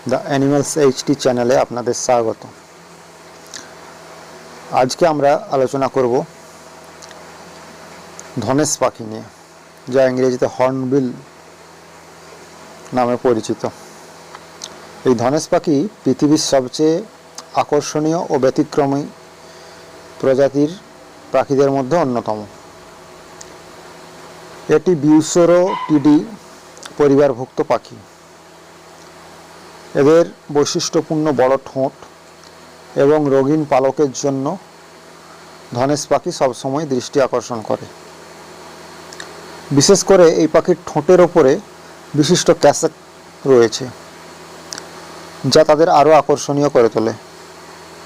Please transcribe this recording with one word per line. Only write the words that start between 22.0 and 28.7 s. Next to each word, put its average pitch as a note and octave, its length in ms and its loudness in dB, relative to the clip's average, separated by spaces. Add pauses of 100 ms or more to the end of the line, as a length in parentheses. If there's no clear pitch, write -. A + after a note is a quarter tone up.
এটি D3+ 260 2
বিউসেরোটিডি D#3 1200 2 (800)
পরিবারভুক্ত C#3 680 0
পাখি। - 280 -4 (2000)